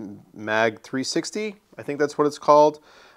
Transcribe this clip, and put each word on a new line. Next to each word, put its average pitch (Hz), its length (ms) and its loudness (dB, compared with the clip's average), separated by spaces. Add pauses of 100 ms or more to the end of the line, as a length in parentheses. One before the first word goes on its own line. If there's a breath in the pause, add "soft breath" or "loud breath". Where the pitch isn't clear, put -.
(360)
Mag 107 460 -2
three 131 220 -8
sixty. 208 520 -6 (240)
I - 20 -14
think 143 160 -8
that's 143 180 -2
what 147 120 2
it's 147 100 -4
called. 151 420 4 (380 soft breath)